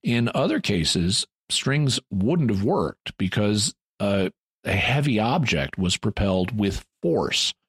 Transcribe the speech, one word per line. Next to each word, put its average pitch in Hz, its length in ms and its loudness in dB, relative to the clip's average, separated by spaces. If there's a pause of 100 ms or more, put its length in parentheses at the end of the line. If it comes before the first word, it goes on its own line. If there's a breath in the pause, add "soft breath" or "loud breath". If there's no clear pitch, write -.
In 120 320 0
other 208 260 0
cases, 90 640 0 (220)
strings 139 520 0 (100)
wouldn't 123 400 2
have 98 140 0
worked - 540 -2
because, 104 560 0 (260)
uh, 101 300 0 (340)
a - 80 -2
heavy 123 480 2
object 110 580 0
was 90 180 0
propelled 95 600 -2
with 101 260 -2 (180)
force - 520 0 (140)